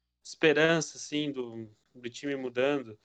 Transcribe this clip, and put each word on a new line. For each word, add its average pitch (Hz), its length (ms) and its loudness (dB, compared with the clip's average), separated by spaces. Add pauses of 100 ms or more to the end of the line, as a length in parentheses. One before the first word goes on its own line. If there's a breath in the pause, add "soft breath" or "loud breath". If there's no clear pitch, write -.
(240)
esperança, 160 720 4
assim, 147 360 -6
do, 117 360 -10 (240)
do 120 160 -14
time 139 280 -8
mudando. 127 680 -2